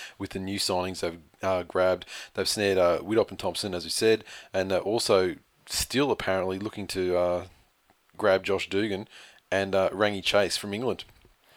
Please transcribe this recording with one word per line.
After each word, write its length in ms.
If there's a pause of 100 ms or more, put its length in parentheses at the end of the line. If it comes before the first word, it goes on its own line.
(180)
with 120
the 80
new 200
signings 420
they've, 180 (240)
uh, 220
grabbed. 400 (300)
They've 140
snared, 300
uh, 240
Widdop 280
and 80
Thompson, 360
as 100
we 60
said, 340 (280)
and 180
they're 100
also 560 (300)
still 460
apparently 460
looking 300
to, 280
uh, 280 (720)
grab 280
Josh 240
Dugan, 400 (440)
and, 240
uh, 140
Rangi 340
Chase 320
from 180
England. 300 (520)